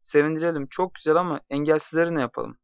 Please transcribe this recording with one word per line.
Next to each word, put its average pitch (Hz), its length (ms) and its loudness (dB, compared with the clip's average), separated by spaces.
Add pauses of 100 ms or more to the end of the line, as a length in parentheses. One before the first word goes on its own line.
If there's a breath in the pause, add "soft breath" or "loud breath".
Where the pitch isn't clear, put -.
sevindirelim, 156 680 0
çok 185 240 -4
güzel 156 220 0
ama 170 240 -2 (100)
engelsizleri 156 640 0
ne 156 60 0
yapalım? - 440 -4